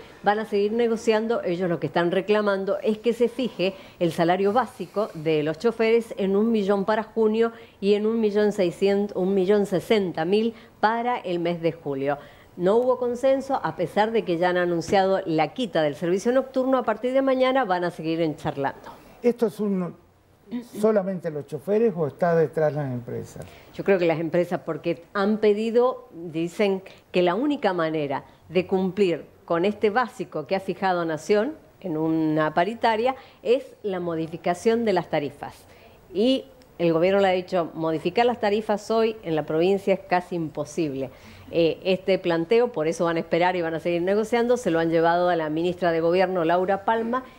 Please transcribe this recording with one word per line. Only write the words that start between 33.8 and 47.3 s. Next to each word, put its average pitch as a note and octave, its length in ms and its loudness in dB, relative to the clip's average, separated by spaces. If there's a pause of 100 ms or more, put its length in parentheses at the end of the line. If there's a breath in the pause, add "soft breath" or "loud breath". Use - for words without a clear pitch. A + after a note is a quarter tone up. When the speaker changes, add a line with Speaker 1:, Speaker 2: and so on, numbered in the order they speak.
Speaker 1:
la F#3+ 160 -4
modificación F3 880 -2
de G#3+ 80 2
las F3 180 0
tarifas. C#3+ 560 -6 (480 loud breath)
Y B3+ 300 2 (340)
el E3+ 140 2
gobierno F#3 280 4
le G3 80 4
ha F3+ 40 2
dicho, F3+ 420 -2
modificar D#3+ 500 0
las A#3+ 160 0
tarifas G#3+ 500 -2
hoy A3+ 340 0
en E3 100 -4
la D3+ 100 -2
provincia F#3 500 2
es F#3 60 -6
casi F3+ 360 -2
imposible. D3 760 -4 (400 loud breath)
Eh, E3 340 2
este F#3 340 0
planteo, F#3 540 2
por D#3 140 -2
eso F3 180 -2
van E3 120 0
a E3 40 -2
esperar F3 360 2
y F3 60 -2
van E3 120 -4
a D#3 60 -4
seguir F3 200 -2
negociando, A3 560 0
se A#3 140 -2
lo D#3+ 80 2
han E3 120 2
llevado E3+ 380 4
a F3 80 2
la D#3 140 -2
ministra E3+ 420 0
de E3 80 0
Gobierno, F3+ 440 2
Laura F#3 400 0
Palma. A#3 400 -2 (140 loud breath)